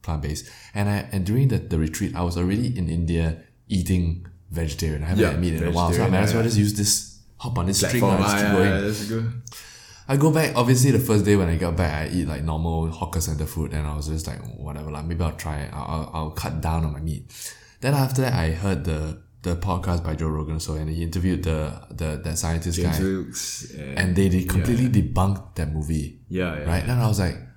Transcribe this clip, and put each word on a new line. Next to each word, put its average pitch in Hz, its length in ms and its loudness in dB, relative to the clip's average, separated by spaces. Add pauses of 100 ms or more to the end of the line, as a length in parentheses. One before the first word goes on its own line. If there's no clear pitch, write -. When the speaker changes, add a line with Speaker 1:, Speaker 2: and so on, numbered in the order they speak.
Speaker 1:
plant-based." 76 480 -4 (260)
And 101 140 0
I, 104 240 0
and 95 140 0
during 127 220 4
the, 110 100 2
the 82 200 -2
retreat, 78 380 -2
I 87 60 -2
was 87 160 0
already 107 400 0
in 85 100 -2
India 82 540 0 (260)
eating 87 580 0 (240)
vegetarian. 78 540 -4
I 78 40 -4
haven't 92 160 2
Speaker 2:
Yeah, 101 80 2
Speaker 1:
had 82 100 0
meat 87 100 2
in 80 120 -2
a 87 60 0
while, 87 220 2
so 87 100 2
I - 60 2
Speaker 2:
vegetarian, 92 40 4
Speaker 1:
might 95 160 4
as 104 40 2
well 113 120 2
Speaker 2:
yeah, 117 40 2
Speaker 1:
just 113 100 2
use 104 160 4
this - 440 0 (180)
hop 120 220 -4
on 87 80 0
this 98 100 0 (100)
string 120 140 2
Speaker 2:
platform, 98 220 4
Speaker 1:
and - 20 4
just 101 100 2
Speaker 2:
ah, 101 40 2
Speaker 1:
keep 104 100 2
Speaker 2:
yeah, 101 80 4
Speaker 1:
going. 98 140 6
Speaker 2:
yeah, 98 180 2
that's 104 180 -2
good. 113 360 -4 (680)
Speaker 1:
I 139 60 2
go 147 160 6
back, 151 240 2
obviously 127 340 6
the 117 80 6
first 104 280 4
day 104 100 6
when 90 140 4
I 82 60 4
got 85 200 0
back, 78 320 0
I - 20 -6
eat, 85 160 0
like, 73 160 -4
normal 80 480 0
hawker 82 300 -4
center 78 240 -2
food, 78 300 -4
and 76 120 -2
I 73 80 -4
was 76 140 -4
just 80 180 -4
like, 65 120 -8 (180)
"Whatever 73 340 -8
lah, 76 120 -8
maybe 85 200 -2
I'll 80 140 -2
try, 73 340 -6
I'll, 76 120 -8
I'll, 80 320 -4
I'll 78 160 -4
cut 80 320 -6
down 82 240 0
on 76 80 -2
my 71 60 -10
meat." 78 300 -6 (520)
Then 135 100 2
after 131 300 2
that, 127 100 2
I 80 200 2
heard 87 340 0
the, 78 340 -2 (220)
the 87 140 0
podcast 87 460 0
by 80 120 -2
Joe 80 140 -2
Rogan, 78 320 -2
so, 78 160 -4
and 78 120 -4
he 80 140 -2
interviewed 85 420 0
the, 78 340 -2 (120)
the, 78 340 -4
that 80 140 -2
scientist 82 400 -2
Speaker 2:
James 87 200 2
Speaker 1:
guy. 95 60 2
Speaker 2:
Wilkes, - 680 -4
and 71 240 -8
Speaker 1:
And 90 180 -2
they, 98 120 4
they 92 100 2
Speaker 2:
yeah. 90 120 -2
Speaker 1:
completely 120 380 2 (140)
debunked 95 540 0
that 78 180 -4
movie. 78 460 -4 (100)
Speaker 2:
Yeah, 87 260 -2
yeah, 73 80 -6
Speaker 1:
Right? 76 220 0
Speaker 2:
yeah. - 80 0
Speaker 1:
And - 80 2
I 117 40 4
was 101 140 2
like 87 160 0 (200)